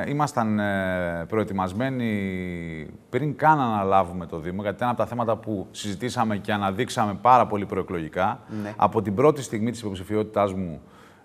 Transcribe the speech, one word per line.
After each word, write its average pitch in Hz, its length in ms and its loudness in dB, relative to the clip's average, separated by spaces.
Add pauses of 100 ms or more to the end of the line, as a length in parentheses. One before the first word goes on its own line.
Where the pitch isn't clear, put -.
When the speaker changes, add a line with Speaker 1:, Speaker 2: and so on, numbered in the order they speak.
Speaker 1:
ήμασταν, 120 520 0
ε, 92 680 0
προετοιμασμένοι 107 800 -2 (1000)
πριν 139 260 -2
καν 151 240 6
αναλάβουμε 95 680 2
το 82 140 -8
Δήμο, 90 220 -6
γιατί 101 160 -2
ήταν 123 120 0
από 120 80 -2
τα 107 80 2
θέματα 117 320 -2
που 110 340 -6
συζητήσαμε 107 680 -2
και 98 160 -4
αναδείξαμε 101 680 0
πάρα 120 260 8
πολύ 104 180 -2
προεκλογικά. 90 720 -2 (240)
Speaker 2:
Ναι. 104 140 -8
Speaker 1:
Από 107 240 4
την 98 140 -2
πρώτη 139 260 6
στιγμή 117 300 -2
της 113 80 -8
υποψηφιότητάς 104 760 0
μου, 87 280 -6 (440)